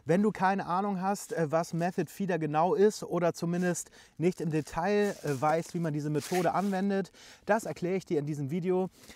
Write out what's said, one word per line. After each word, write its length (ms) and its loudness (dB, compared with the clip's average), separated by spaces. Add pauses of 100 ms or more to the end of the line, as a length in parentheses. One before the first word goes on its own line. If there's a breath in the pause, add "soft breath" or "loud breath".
Wenn 160 4
du 80 4
keine 340 0
Ahnung 380 -2
hast, 320 -4
äh, 160 0
was 240 0
Method 340 0
Feeder 300 -4
genau 360 2
ist 280 4
oder 320 0
zumindest 560 -2 (280 loud breath)
nicht 220 0
im 100 -2
Detail, 640 0 (100)
äh, 140 -2
weißt, 360 0
wie 60 -2
man 120 -2
diese 180 -2
Methode 440 0
anwendet, 560 0 (340 loud breath)
das 200 2
erkläre 320 -4
ich 100 -6
dir 140 0
in 60 -2
diesem 240 -4
Video. 380 0 (280 loud breath)